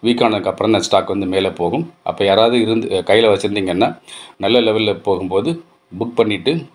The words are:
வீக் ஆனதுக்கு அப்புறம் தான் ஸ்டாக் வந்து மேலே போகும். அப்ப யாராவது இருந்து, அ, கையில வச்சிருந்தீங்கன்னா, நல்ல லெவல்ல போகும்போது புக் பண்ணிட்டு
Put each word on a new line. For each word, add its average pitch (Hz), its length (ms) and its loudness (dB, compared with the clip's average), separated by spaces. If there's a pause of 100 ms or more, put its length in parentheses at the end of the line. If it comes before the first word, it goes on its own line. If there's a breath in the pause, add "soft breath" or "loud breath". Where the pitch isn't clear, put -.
வீக் 120 200 0
ஆனதுக்கு 101 260 0
அப்புறம் 104 220 0
தான் 101 100 2
ஸ்டாக் 95 260 0
வந்து 98 180 -4
மேலே 95 240 0
போகும். 90 440 -4 (100)
அப்ப 92 220 -4
யாராவது 113 360 4
இருந்து, 107 360 -2
அ, 90 40 0
கையில 110 260 4
வச்சிருந்தீங்கன்னா, 101 720 0 (380 loud breath)
நல்ல 117 240 2
லெவல்ல 107 400 0
போகும்போது 98 640 -2 (360)
புக் - 160 -6
பண்ணிட்டு 113 600 0